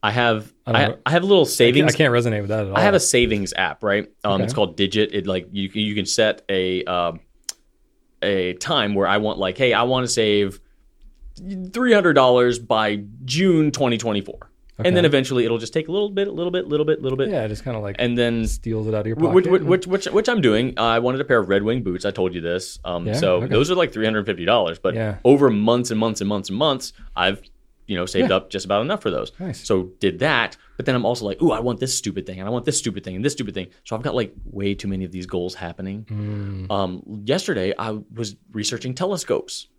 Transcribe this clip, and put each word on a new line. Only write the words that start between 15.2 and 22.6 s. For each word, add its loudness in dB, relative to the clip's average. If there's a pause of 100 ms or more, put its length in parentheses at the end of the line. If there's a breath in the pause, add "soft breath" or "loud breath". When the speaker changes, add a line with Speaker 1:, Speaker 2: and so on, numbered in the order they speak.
Speaker 1:
it'll 0
just -8
take -2
a -8
little -2
bit, -2
a -8
little -4
bit, -4
little 0
bit, 0
little -2
bit. 0
Speaker 2:
Yeah, -2
it -4
just -8
kinda, -6
like, -8
Speaker 1:
And 0
then 0
Speaker 2:
steals -4
it -2
out 0
of -4
your -2
Speaker 1:
wh-, 2
which, 6
Speaker 2:
pocket 2
Speaker 1:
which, 4
Speaker 2:
and -4
Speaker 1:
which, 2
which, -2
which 0
I'm 2
doing. 2
Uh, 0
I 4
wanted 0
a -2
pair 4
of -2
Red 4
Wing 0
boots. -4
I -2
told -2
you -6
this. -4